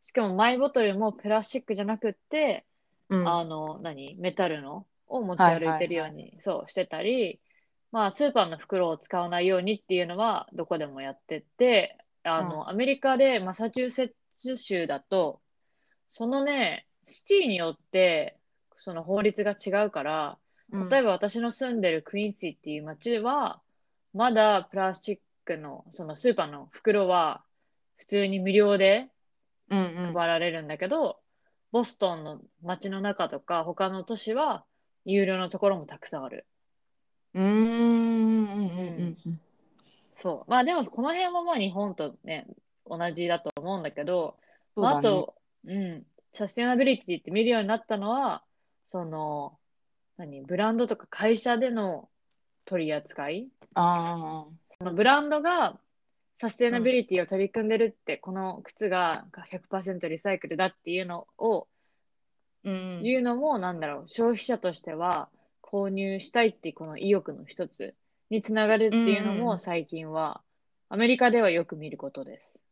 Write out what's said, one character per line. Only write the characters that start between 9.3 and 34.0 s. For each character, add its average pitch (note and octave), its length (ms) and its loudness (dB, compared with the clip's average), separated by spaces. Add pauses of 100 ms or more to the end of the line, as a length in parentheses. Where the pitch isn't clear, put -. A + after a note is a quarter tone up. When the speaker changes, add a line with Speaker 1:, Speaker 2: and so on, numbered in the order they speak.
Speaker 1:
い F3+ 80 2
よ F#3+ 100 4
う F3+ 40 0
に G#3 120 0
っ G3+ 80 -10
て F#3 120 -2
い F3+ 80 2
う E3+ 40 0
の F3 100 -8
は G#3+ 360 0
ど E3+ 140 -6
こ E3+ 120 -2
で D3+ 80 -4
も C3+ 140 -14
や C3+ 100 -8
っ C3+ 160 -14
て D#3 180 -8 (140)
て、 A#3+ 400 4 (240)
あ E3 200 0
の、 D#3+ 200 -6
Speaker 2:
う - 40 -10
ん。 - 20 -14
Speaker 1:
ア - 60 -8
メ A#3+ 120 0
リ C#4 140 0
カ C4 160 2
で B3+ 240 6
マ F#3 140 -6
サ A3+ 160 -4
チ B3+ 120 -4
ュ B3+ 40 -2
ー B3 40 -4
セ B3+ 140 -2
ッ B3 80 -8 (240)
ツ B3+ 200 -8
州 F3+ 300 -2
だ C#3 140 -4
と、 F3 400 0 (680)
そ A#3 180 -6
の C#4 160 0
ね、 C4 420 -2 (200)
シ - 200 -18
テ G4 200 6
ィ - 20 2
に G3 80 2
よ E3 200 -2
っ - 140 -20
て、 F3 460 4 (400)
そ - 180 -12
の E3 80 -8
法 G3 200 0
律 G#3 220 2
が G#3 80 0
違 G3+ 340 0
う G3 40 -2
か D3 140 -6
ら、 D3+ 340 -4 (320)
Speaker 2:
う G3 140 -4
ん。 F#3 40 -8
Speaker 1:
例 C4+ 100 6
え C4+ 40 4
ば A3+ 80 4
私 G3+ 260 0
の A#3 140 -2
住 B3+ 220 -6
ん A#3 80 -2
で F3+ 100 4
る D#3+ 120 0
ク - 160 -8
イ G#3 80 -2
ン G3+ 60 -4
シ F3+ 180 -8
ー D3 60 -16
っ - 40 -20
て D#3 100 -12
い D3+ 80 -6
う D3+ 60 -12
町 F#3 340 -4
は、 B3+ 420 -2 (540)
ま A#3 180 2
だ G#3+ 380 6
プ F#3 60 -6
ラ F#3+ 180 0
ス - 60 -16
チ G#3 120 -8
ッ F#3+ 60 -6 (260)
ク E3 140 -6
の、 D3 320 -14
そ E3+ 140 -14
の D#3 120 -12
ス A#3+ 140 4
ー - 40 4
パ E3+ 100 0
ー - 20 -6
の C#3+ 260 -14
袋 G3+ 340 2
は E3+ 380 2 (520)
普 - 100 -20
通 G3+ 200 0
に F#3+ 140 -2
無 F#3 100 0
料 G3+ 280 6
で G3+ 300 6 (600)
Speaker 2:
う G3+ 80 0
ん - 20 4
う F3 320 -2
ん。 E3+ 40 -6
Speaker 1:
配 E3+ 120 0
ら E3 120 2
れ E3+ 140 0
る D#3+ 100 -6
ん D3+ 60 -12
だ D3+ 100 -8
け F3+ 100 -4
ど、 C#4 300 0 (540)
ボ A#3 120 4
ス - 120 -12
ト F3+ 200 0
ン D#3 80 -12
の D3+ 160 -12 (220)
街 F3+ 260 -6
の G3 120 -6
中 G3 280 -2
と C#3+ 120 -8
か、 E3+ 240 -2
他 F3 240 -2
の F#3 160 -6